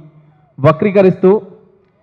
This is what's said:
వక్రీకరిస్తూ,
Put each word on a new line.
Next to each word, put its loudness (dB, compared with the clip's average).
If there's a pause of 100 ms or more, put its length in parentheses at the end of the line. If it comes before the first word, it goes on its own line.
(580)
వక్రీకరిస్తూ, 0 (720)